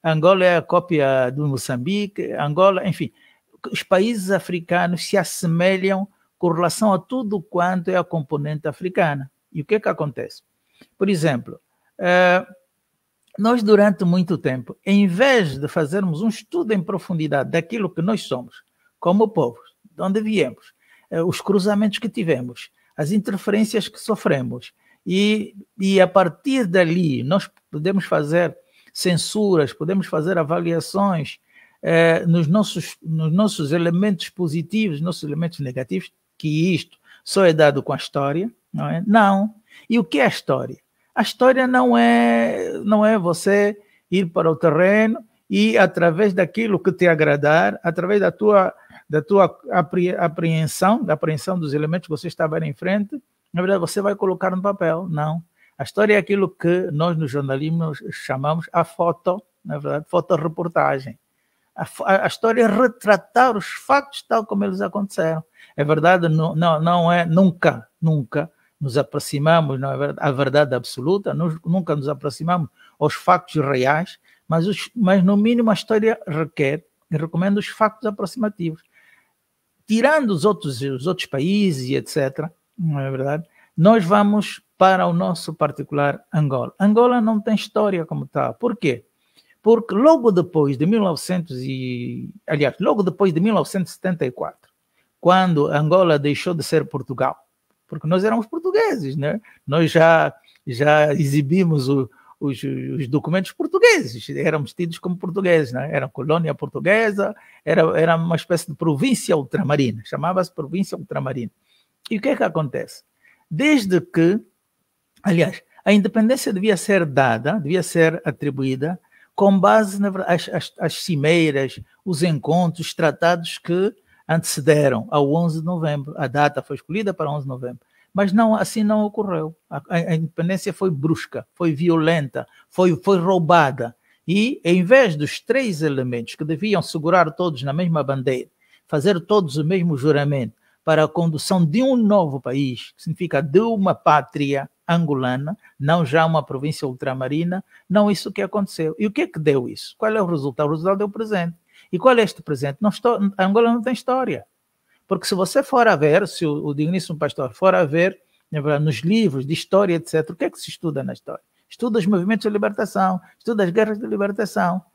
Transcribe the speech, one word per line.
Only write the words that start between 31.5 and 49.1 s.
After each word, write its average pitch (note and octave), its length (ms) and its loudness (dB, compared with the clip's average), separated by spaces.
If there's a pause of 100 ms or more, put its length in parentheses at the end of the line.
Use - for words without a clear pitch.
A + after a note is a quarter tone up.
eh, E3 440 4
nos E3 200 4
nossos, G3+ 560 -2
nos D#3+ 280 -4
nossos F#3 420 0
elementos F3 580 0
positivos, E3+ 680 -4
nos E3 60 -4
nossos F3 180 -6
elementos D#3 360 -6
negativos, C3 500 -6 (280)
que D#3+ 360 0
isto - 240 -8 (240)
só G3 220 2
é E3 80 6
dado D3 300 4
com C#3+ 100 -4
a C3+ 40 -2
história, D3 540 -4 (220)
não D3 160 -6
é? E3 180 -4
Não. G3+ 480 4 (340)
E A#3 100 2
o G#3+ 60 2
que C#4+ 160 -2
é B3+ 40 4
a G#3 40 4
história? B2+ 500 -4 (360)
A A3 80 0
história B3+ 440 2
não B3+ 300 2
é, A#3 760 2 (120)
não G#3+ 200 2
é G#3+ 140 4
você G3+ 600 0 (320)
ir F#3 160 2
para E3 240 2
o D#3 60 0
terreno G3 640 2 (260)
e, G#3+ 280 2
através F3+ 560 4
daquilo G3+ 460 -2
que F#3+ 140 0
te F3+ 140 2
agradar, D#3 760 2
através F3+ 380 0
da F3+ 120 2
tua, G3+ 400 4 (360)
da D3+ 120 0